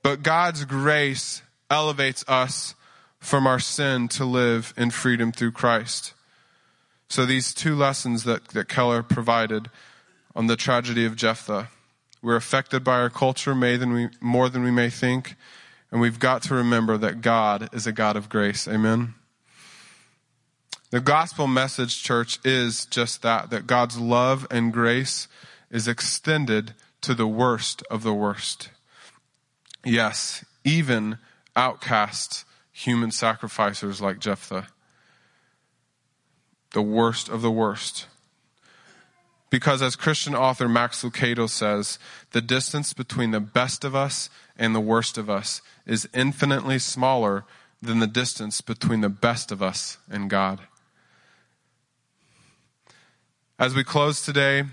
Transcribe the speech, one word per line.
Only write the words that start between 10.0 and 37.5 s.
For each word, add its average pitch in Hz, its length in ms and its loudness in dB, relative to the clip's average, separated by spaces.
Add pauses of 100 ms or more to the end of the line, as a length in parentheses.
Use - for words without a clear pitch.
on 113 140 0
the 117 80 4
tragedy 120 500 0
of 113 120 -4
Jephthah. 110 500 -2 (540)
We're 117 160 2
affected 131 480 0
by 123 160 4
our 120 80 2
culture 131 440 0
may 123 220 4
than 123 160 0
we, 120 180 0 (120)
more 123 260 4
than 127 160 -2
we 123 80 2
may 120 180 4
think, 127 460 -2 (560)
and 117 80 0
we've 117 200 2
got 127 240 2
to 139 120 -2
remember 117 440 2
that 107 200 -2
God 110 540 2
is 113 120 -8
a 113 60 -2
God 107 240 0
of 104 140 -6
grace. 101 360 0
Amen? 113 500 2 (1800)
The 123 100 2
gospel 147 460 2
message, 131 540 0
church, 117 440 0
is 123 400 2
just - 380 -4
that, 117 260 0
that 110 180 -6
God's 120 300 2
love 123 520 2
and 117 220 0
grace 120 560 0 (440)
is 117 160 -2
extended 113 840 -2 (260)
to 135 140 -2
the 117 120 0
worst 117 640 0
of 110 140 -6
the 110 100 0
worst. 104 560 -4 (1160)
Yes, 117 580 0 (220)
even 120 520 0 (380)
outcast 117 880 -2 (300)
human 120 360 0
sacrificers 104 920 -2
like 98 180 -4
Jephthah. 95 480 -6 (2000)
The 107 80 0
worst 113 480 0
of 113 120 -6
the 117 80 0
worst. 110 580 -4 (1400)